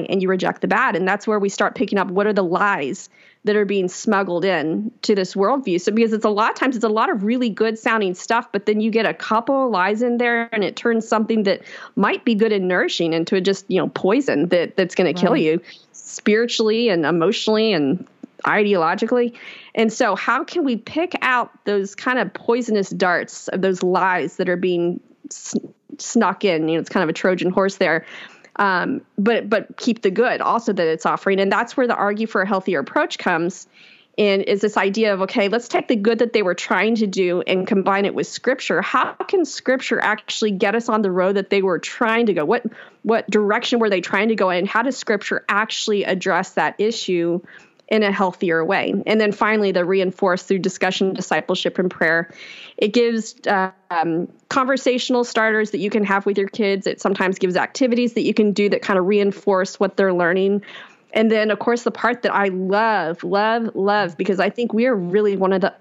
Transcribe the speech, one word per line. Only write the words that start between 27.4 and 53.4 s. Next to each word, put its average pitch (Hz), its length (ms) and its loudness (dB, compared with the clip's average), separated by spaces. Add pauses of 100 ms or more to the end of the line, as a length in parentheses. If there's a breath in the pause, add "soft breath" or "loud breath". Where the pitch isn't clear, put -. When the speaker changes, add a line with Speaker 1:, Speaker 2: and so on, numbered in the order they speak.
Speaker 1:
horse 190 260 0
there. 165 280 0 (520 loud breath)
Um, 185 440 0 (160)
but, 208 320 0
but 208 280 -2
keep - 240 -2
the 196 100 2
good 190 300 0
also 220 320 0
that 180 140 0
it's 160 180 -2
offering. 190 340 0
And 196 120 2
that's 220 260 -2
where 254 100 2
the 226 80 0
argue 208 320 -2
for 214 140 0
a 190 60 -2
healthier 190 320 0
approach 302 380 -2
comes 175 500 -2 (500 loud breath)
in, 196 240 2
is 196 180 0
this 208 160 0
idea 202 380 2
of, 185 80 -2
"Okay, 196 260 0
let's 226 220 -2
take - 180 -2
the 262 80 2
good 226 240 2
that 240 140 0
they 214 100 2
were 180 100 0
trying 214 420 0
to 220 120 0
do 180 400 0
and 185 180 0
combine 196 380 2
it 190 100 0
with 143 140 -4
Scripture. 233 540 -2
How 262 320 -2
can 370 320 -2
Scripture - 560 -2
actually 214 500 -2
get 202 240 0
us 233 140 -4
on 220 120 2
the 196 100 0
road 185 260 2
that 190 120 -4
they 202 120 2
were 185 180 2
trying 233 460 0
to 208 80 2
go? 170 100 0
What, 208 220 0 (380 loud breath)
what 220 280 0
direction 208 480 2
were 220 100 2
they 190 120 0
trying 202 260 0
to 226 80 2
go 196 140 2
in? 180 160 0
How 214 160 0
does 254 160 -2
Scripture - 500 -4
actually 208 560 -2
address 185 480 0
that 151 260 0
issue 180 600 0 (480 loud breath)
in 214 160 2
a 196 80 2
healthier 180 540 0
way?" 185 280 0 (140)
And 220 120 2
then 208 120 2
finally, 208 400 2
the 180 140 0
reinforce 185 580 0
through 196 160 0
discussion, 185 540 -2
discipleship, 180 640 -2
and 180 100 -4
prayer. 165 400 0 (480 loud breath)
It 214 160 0
gives, 233 420 0 (120)